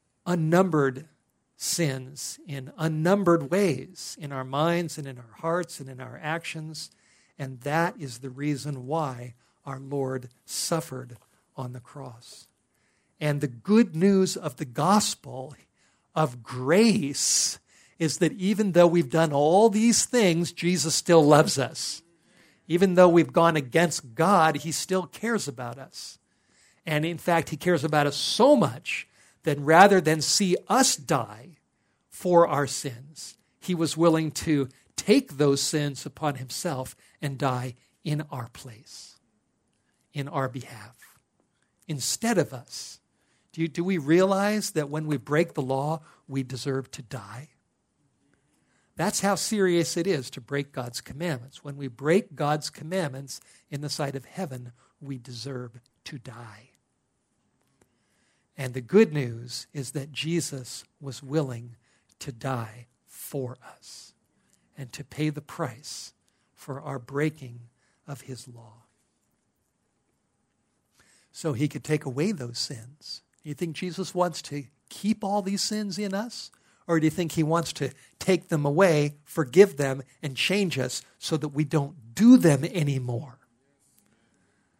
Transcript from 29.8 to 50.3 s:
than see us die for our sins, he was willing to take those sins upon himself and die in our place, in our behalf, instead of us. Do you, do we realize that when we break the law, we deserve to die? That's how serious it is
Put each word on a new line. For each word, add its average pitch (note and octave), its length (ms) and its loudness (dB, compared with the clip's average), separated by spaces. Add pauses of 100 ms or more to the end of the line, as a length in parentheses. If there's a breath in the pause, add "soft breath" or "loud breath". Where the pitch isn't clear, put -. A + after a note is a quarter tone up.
than D#3 200 0
see F3+ 360 2 (100)
us B3+ 280 4
die B2 640 -4 (520)
for E3+ 380 4
our C#3+ 200 0
sins, C3+ 680 -12 (220)
he - 140 -6
was D#3+ 220 -2
willing D#3+ 360 4
to C#3+ 360 0 (280 soft breath)
take A3+ 420 2
those C#3 240 4
sins D3 440 -4
upon D3 300 -4
himself C3 600 -8 (260 soft breath)
and C#3 160 -4
die B2 380 -2 (280)
in D3+ 280 -2
our A#2+ 180 -10
place, - 720 -20 (920)
in C#3 140 -6
our C3+ 220 -4
behalf, - 720 -16 (680)
instead F#3+ 500 -2
of C#3 160 0
us. - 460 -16 (520)
Do D#3 100 -8
you, E3+ 60 0
do E3 160 -6
we F#3 160 0
realize F#3+ 720 2
that D3 180 -2
when D#3 160 -4
we D3+ 120 0
break D3+ 360 -2
the D3+ 80 -4
law, C#3 400 -2 (260 soft breath)
we C3+ 160 -4
deserve C3 480 -8
to - 100 -14
die? A2+ 480 -16 (1500)
That's F#3+ 260 -2
how G3 140 2
serious F3 600 0
it E3+ 120 -2
is C#3+ 240 -2